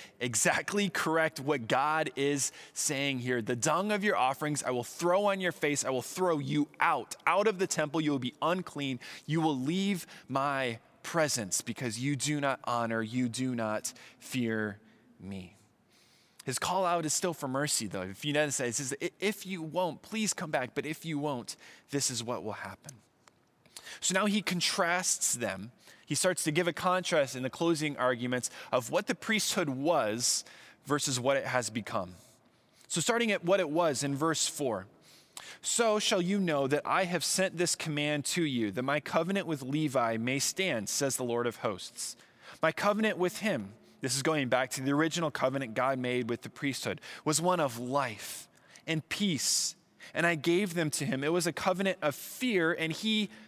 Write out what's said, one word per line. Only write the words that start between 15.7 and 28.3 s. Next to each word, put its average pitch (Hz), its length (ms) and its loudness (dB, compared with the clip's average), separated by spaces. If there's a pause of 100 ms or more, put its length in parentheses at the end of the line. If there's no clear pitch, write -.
His 127 140 -4
call 185 280 2
out 170 180 2
is 151 80 0
still 180 220 0
for - 120 -6
mercy, 131 420 0
though. 92 140 -4
If 95 220 -8
you 151 80 -2
notice 147 240 2
that, 123 120 0
it 117 80 -4
says, 139 260 -4
"I-, 170 80 -2 (100)
if 208 240 -2
you 185 180 -6
won't, 160 380 -2
please 214 320 -2
come 165 180 -6
back, 135 240 -2
but 139 120 -2
if 156 180 -6
you 160 140 -2
won't, 143 380 -4 (340)
this 139 200 0
is 117 120 -4
what 117 200 -4
will 104 100 -6
happen." - 400 -12 (1080)
So - 140 0
now 190 120 4
he 208 160 2
contrasts 180 920 0
them. 107 380 -4 (340)
He - 80 -2
starts 180 300 2
to 160 60 0
give 165 160 2
a 175 60 0
contrast 170 640 2
in 127 60 -6
the 131 80 -2
closing 156 480 0
arguments 123 500 0 (240)